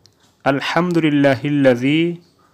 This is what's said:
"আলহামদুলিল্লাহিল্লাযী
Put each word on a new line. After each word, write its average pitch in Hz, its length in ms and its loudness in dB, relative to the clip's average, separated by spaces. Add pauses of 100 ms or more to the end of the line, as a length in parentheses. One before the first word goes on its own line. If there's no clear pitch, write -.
(440)
"আলহামদুলিল্লাহিল্লাযী 143 1700 0 (400)